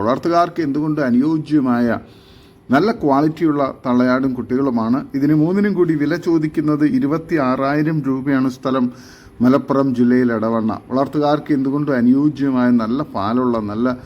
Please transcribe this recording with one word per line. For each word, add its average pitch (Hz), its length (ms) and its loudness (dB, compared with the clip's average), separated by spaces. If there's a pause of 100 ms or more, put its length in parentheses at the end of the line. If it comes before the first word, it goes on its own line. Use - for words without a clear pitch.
വളർത്തുകാർക്ക് 165 640 0
എന്തുകൊണ്ട് 151 380 -2
അനുയോജ്യമായ, 131 1000 0 (720)
നല്ല 175 220 2
ക്വാളിറ്റിയുള്ള 147 840 0 (120)
തള്ളയാടും 127 480 2
കുട്ടികളുമാണ്. 123 800 -2
ഇതിന് 147 200 2
മൂന്നിനും 190 400 2
കൂടി 165 200 2
വില 147 220 0
ചോദിക്കുന്നത് 156 680 0
ഇരുപത്തിയാറായിരം 147 1160 0
രൂപയാണ്. 131 480 0
സ്ഥലം 127 360 -2 (540)
മലപ്പുറം 131 540 2
ജില്ലയിൽ 123 380 2
എടവണ്ണ. 110 400 -2 (180)
വളർത്തുകാർക്ക് 147 640 0
എന്തുകൊണ്ട് 143 380 -2
അനുയോജ്യമായ, 131 800 2
നല്ല 120 320 0 (120)
പാലുള്ള, 117 440 0
നല്ല 110 480 -4